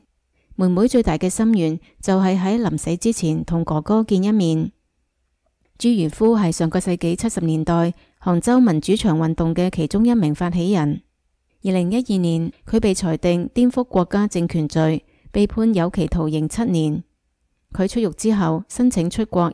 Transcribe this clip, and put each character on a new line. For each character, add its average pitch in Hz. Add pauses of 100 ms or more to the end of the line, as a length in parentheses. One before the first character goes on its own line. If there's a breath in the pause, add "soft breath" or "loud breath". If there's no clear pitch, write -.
(580)
妹 185
妹 185
最 240
大 160
嘅 185
心 220
願 165 (220 soft breath)
就 190
係 190
喺 190
臨 156
死 170
之 226
前 160
同 170
哥 156
哥 214
見 196
一 202
面。 165 (1040)
朱 233
如 196
夫 220
係 180
上 165
個 180
世 185
紀 175
七 226
十 190
年 160
代 170 (260 soft breath)
杭 175
州 247
民 175
主 185
牆 175
運 160
動 165
嘅 180
其 165
中 208
一 240
名 156
發 175
起 175
人。 156 (640)
二 190
零 180
一 214
二 240
年， 165 (140 loud breath)
佢 220
被 208
裁 165
定 175
顛 247
覆 247
國 -
家 202
政 175
權 156
罪， 160 (300 soft breath)
被 208
判 226
有 175
期 185
徒 160
刑 156
七 226
年。 160 (720)
佢 190
出 240
獄 190
之 220
後 175
申 247
請 175
出 220
國 175